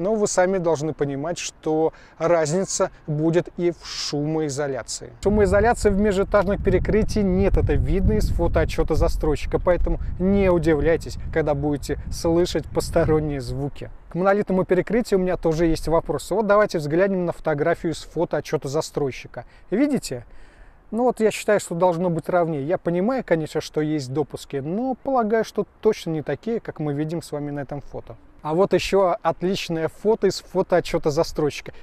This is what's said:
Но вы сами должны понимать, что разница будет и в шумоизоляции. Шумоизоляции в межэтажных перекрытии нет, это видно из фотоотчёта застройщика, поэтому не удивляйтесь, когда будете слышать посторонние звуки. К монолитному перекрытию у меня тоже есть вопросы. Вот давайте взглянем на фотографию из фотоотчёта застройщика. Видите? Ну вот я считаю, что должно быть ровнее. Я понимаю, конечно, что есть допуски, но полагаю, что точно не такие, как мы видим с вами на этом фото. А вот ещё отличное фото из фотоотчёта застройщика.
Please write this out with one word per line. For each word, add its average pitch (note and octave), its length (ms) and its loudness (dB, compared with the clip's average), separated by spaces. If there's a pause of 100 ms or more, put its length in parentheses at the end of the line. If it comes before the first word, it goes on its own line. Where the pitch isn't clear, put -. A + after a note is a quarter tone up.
Но G3 140 0
вы G#3 120 0
сами F#3+ 300 2
должны D#3+ 380 0
понимать, C#3+ 440 -4
что D#3 540 -2 (240)
разница E3+ 720 0 (160)
будет D#3+ 520 0
и F3 120 2
в - 160 -12
шумоизоляции. C#3+ 1300 -4 (100)
Шумоизоляции G#3 680 4
в F#3+ 80 2
межэтажных G3 640 2
перекрытии G3+ 560 2
нет, F#3+ 380 4
это D#3 160 2
видно E3+ 400 4
из G#3 160 2
фотоотчёта D#3+ 640 2
застройщика, D#3 640 0
поэтому - 420 2 (180)
не F#3+ 320 4
удивляйтесь, D#3 680 2 (160)
когда D3+ 180 2
будете C#3+ 460 -2 (120)
слышать E3+ 540 0
посторонние D3+ 800 0
звуки. B2+ 480 -8 (180)
К - 60 -16
монолитному F#3+ 500 2
перекрытию F#3+ 560 0
у - 20 0
меня F3+ 140 0
тоже E3 300 0
есть D#3+ 200 0
вопросы. D#3+ 480 -2
Вот G#3+ 120 0
давайте G3+ 320 4
взглянем F3 480 0
на E3 60 -2
фотографию D#3+ 600 -2
из C#3+ 100 -8
фотоотчёта D#3 640 -4
застройщика. C#3 760 -6 (260)
Видите? G#3+ 540 -2 (640)
Ну A3 140 -2
вот A#3 160 0
я G#3+ 100 4
считаю, G#3 300 0
что - 140 -8
должно F3+ 340 0
быть D#3 220 -2
ровнее. D#3+ 360 0
Я F3+ 120 -2
понимаю, F#3+ 440 -2
конечно, D#3+ 380 -2
что - 220 -4
есть D3+ 320 -4
допуски, C#3+ 420 -6
но G3 380 -4
полагаю, A3+ 500 0
что - 220 -4 (160)
точно G3 300 0
не D#3 100 -4
такие, F3+ 360 -6
как - 220 -10
мы D3 140 -4
видим D#3 260 -4
с - 120 -14
вами D3 180 -6
на C#3+ 100 -8
этом C#3+ 220 -10
фото. - 340 -14 (260)
А D#3 120 -4
вот F#3+ 180 4
ещё F#3 480 2
отличное E3 680 -2
фото G#3+ 380 0
из F#3 140 0
фотоотчёта F3 720 0
застройщика. D3+ 720 -2